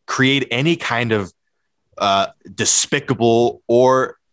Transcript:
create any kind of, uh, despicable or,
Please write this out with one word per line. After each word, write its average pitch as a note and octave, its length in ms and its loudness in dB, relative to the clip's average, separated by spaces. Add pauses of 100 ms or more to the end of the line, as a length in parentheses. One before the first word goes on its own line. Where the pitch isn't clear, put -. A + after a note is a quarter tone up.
create C3 440 0
any D3 260 -2
kind A#2+ 340 -4
of, G2+ 220 -2 (640)
uh, G2 300 0 (260)
despicable A#2 1120 0
or, B2+ 500 2 (140)